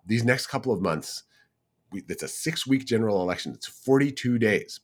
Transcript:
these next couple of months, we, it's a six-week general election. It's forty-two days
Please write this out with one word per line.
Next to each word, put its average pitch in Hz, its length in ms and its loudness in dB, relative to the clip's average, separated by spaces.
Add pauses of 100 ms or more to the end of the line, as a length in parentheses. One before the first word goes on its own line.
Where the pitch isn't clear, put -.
these 113 180 2
next 123 240 2
couple 127 240 -2
of 92 100 0
months, 80 420 -2 (680)
we, 95 160 -10
it's - 140 -8
a - 60 -6
six-week 135 580 -2
general 107 380 2
election. 87 300 -4
It's - 120 -14
forty-two 135 720 2
days 107 460 0